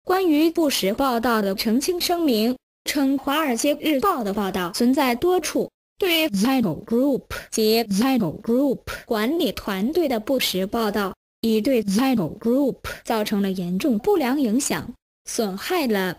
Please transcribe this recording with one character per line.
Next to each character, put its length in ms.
关 240
于 220
不 180
实 240
报 280
道 240
的 100
澄 260
清 220
声 220
明， 340
称 360
《华 160
尔 180
街 240
日 200
报》 240
的 100
报 180
道 200
存 200
在 220
多 260
处， 300
对 300
Zero 560
Group 360
及 320
Zero 580
Group 380
管 320
理 140
团 420
队 140
的 120
不 200
实 260
报 240
道， 260
已 200
对 220
Zero 560
Group 380
造 200
成 200
了 80
严 260
重 220
不 180
良 240
影 180
响， 320
损 300
害 300
了 340